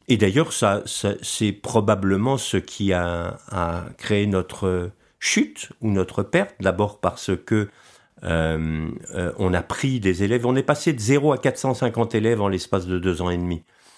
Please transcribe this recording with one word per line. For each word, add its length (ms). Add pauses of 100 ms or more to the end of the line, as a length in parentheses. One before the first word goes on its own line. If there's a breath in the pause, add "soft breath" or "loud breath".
Et 80
d'ailleurs, 340
ça, 340
ça, 360
c'est 320
probablement 840
ce 200
qui 340
a, 460 (120)
a 360 (120)
créé 300
notre 640 (280 soft breath)
chute 500 (100)
ou 100
notre 340
perte. 380
D'abord 400
parce 300 (140)
que, 220 (560 soft breath)
euh, 680 (240)
euh, 240
on 160
a 80
pris 380
des 240
élèves. 220
On 100
est 80
passé 300
de 60
zéro 340
à 40
quatre 200
cent 160
cinquante 420
élèves 260
en 60
l'espace 400
de 120
deux 220
ans 80
et 80
demi. 260 (340 soft breath)